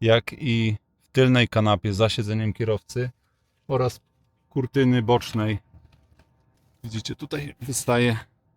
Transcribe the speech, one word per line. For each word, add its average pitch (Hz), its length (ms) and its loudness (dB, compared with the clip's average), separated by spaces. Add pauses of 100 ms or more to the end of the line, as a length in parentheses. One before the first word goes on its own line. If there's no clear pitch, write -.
jak 113 380 2
i 113 380 0 (260)
w - 60 -20
tylnej 127 400 4
kanapie 107 460 0
za 110 140 2
siedzeniem 110 440 -4
kierowcy 120 580 -6 (580)
oraz 127 320 -2 (480)
kurtyny 127 540 2
bocznej. 107 560 0 (1300)
Widzicie, 110 300 -8
tutaj 147 460 -10
wystaje 120 560 0 (400)